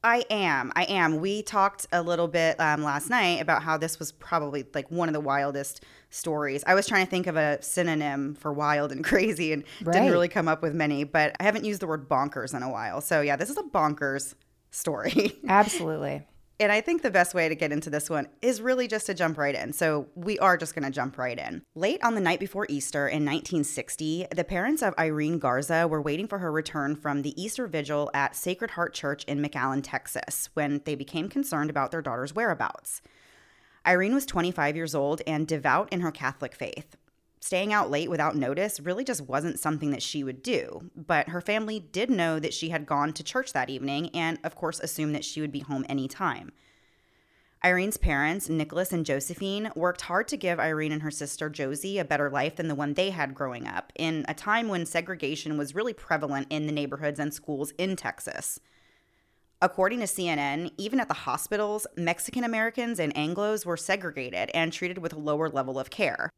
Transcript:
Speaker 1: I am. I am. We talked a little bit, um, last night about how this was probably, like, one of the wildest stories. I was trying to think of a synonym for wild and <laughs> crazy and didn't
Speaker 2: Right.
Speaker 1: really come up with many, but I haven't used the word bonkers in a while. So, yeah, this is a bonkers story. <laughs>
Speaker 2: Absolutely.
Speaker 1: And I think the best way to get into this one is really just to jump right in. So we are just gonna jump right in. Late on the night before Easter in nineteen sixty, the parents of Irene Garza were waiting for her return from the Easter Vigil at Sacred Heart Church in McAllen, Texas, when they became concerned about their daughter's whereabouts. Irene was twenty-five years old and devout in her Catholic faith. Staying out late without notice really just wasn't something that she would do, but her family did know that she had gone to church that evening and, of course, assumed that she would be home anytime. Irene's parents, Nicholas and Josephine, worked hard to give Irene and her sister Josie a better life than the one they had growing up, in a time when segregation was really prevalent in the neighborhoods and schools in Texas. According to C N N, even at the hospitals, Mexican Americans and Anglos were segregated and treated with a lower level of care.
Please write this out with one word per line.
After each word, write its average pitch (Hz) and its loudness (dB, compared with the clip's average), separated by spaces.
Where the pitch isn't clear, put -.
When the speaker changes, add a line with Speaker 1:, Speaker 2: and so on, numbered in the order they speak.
Speaker 1:
I 233 6
am. 156 2
I - 4
am. 160 4
We 196 0
talked 202 2
a 175 4
little 170 2
bit, 165 4
um, 151 4
last 147 -2
night 208 4
about 156 2
how 160 2
this 160 -4
was 156 -8
probably, 147 -2
like, 139 -4
one 170 0
of 156 0
the 151 0
wildest 139 -2
stories. 147 -2
I 185 8
was 196 6
trying 196 4
to 180 -10
think 180 0
of 165 0
a 151 2
synonym 147 0
for 151 -4
wild 147 2
and 135 -6
<laughs> - -
crazy 180 4
and 147 -2
didn't 170 0
Speaker 2:
Right. 180 8
Speaker 1:
really 175 6
come 165 2
up 160 2
with 160 0
many, 147 2
but 151 4
I - -4
haven't 214 4
used 208 -2
the 185 -2
word 156 -2
bonkers 139 0
in 123 -4
a 127 -2
while. 110 -4
So, 156 4
yeah, 143 4
this 185 -2
is 285 -4
a 381 -4
bonkers 147 0
story. - 0
<laughs> 285 -10
Speaker 2:
Absolutely. 160 4
Speaker 1:
And 208 6
I 214 4
think 339 0
the 262 4
best - 6
way 170 4
to 156 2
get 156 0
into 151 -2
this 151 -2
one 147 0
is 226 2
really 254 2
just 214 0
to 202 -2
jump 160 2
right 143 2
in. - -4
So 151 2
we 180 -2
are 180 8
just 160 -6
gonna 139 -4
jump 135 -4
right 127 -2
in. 71 -6
Late 208 0
on 226 2
the 208 0
night 175 2
before 196 -4
Easter 143 0
in 151 2
nineteen 151 0
sixty, 156 -4
the 175 0
parents 233 0
of 190 2
Irene 156 2
Garza 147 2
were 156 0
waiting 156 -2
for 202 -4
her 175 -2
return 151 -2
from 143 -2
the 147 -4
Easter 220 -4
Vigil 147 -2
at 139 0
Sacred - -4
Heart 170 -2
Church 147 -4
in 143 -2
McAllen, 135 0
Texas, - -6
when 143 0
they 151 -2
became 156 -6
concerned 151 -2
about 139 0
their 165 -4
daughter's 139 -4
whereabouts. - -2
Irene 185 6
was 269 2
twenty-five 165 0
years 160 -4
old 147 2
and 156 0
devout 151 2
in 180 0
her 165 0
Catholic 131 -4
faith. - -10
Staying 196 -2
out 208 2
late 147 0
without 156 0
notice 147 0
really 185 -4
just 226 -4
wasn't 143 -2
something 151 0
that 131 -2
she 147 -4
would 131 -6
do, 185 -2
but 160 0
her 175 -4
family 214 -2
did 185 -2
know 170 2
that 156 -2
she 160 -4
had 156 -2
gone 147 0
to 156 -10
church 262 -4
that 127 0
evening 143 -4
and, 165 -2
of 160 -6
course, 165 -4
assumed 151 -2
that - -4
she - -8
would 151 -4
be 143 -6
home 139 -4
anytime. 135 -4
Irene's 180 2
parents, 156 2
Nicholas 160 0
and 165 0
Josephine, 196 -4
worked 175 0
hard 190 0
to 294 -4
give 175 0
Irene 156 0
and 151 -4
her 151 -4
sister 147 -6
Josie 151 -4
a 170 0
better 143 2
life 139 -2
than 160 -4
the 147 -2
one 147 -2
they 185 2
had 143 -4
growing 123 -6
up, 92 -6
in 160 -2
a - -4
time 220 0
when 175 -2
segregation 156 -4
was 143 -4
really 220 -2
prevalent 143 -2
in 151 -2
the 151 -4
neighborhoods 147 -4
and 147 -2
schools 143 -6
in 190 -2
Texas. - -8
According 190 2
to 208 -2
C 175 -2
N 156 0
N, 147 -2
even 226 -2
at 214 -4
the - 0
hospitals, 208 -2
Mexican 175 -2
Americans 226 -2
and 151 0
Anglos 202 0
were 175 -2
segregated 139 -4
and 165 2
treated 180 -6
with 165 -6
a 156 -12
lower 151 0
level 135 -2
of 131 -6
care. 151 -2